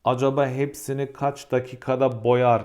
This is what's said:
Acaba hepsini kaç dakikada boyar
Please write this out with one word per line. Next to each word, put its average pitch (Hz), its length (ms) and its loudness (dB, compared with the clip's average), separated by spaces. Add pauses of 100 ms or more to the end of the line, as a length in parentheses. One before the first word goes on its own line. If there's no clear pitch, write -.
Acaba 135 440 2
hepsini 139 640 -4
kaç - 380 -6
dakikada 127 760 -2
boyar 120 400 4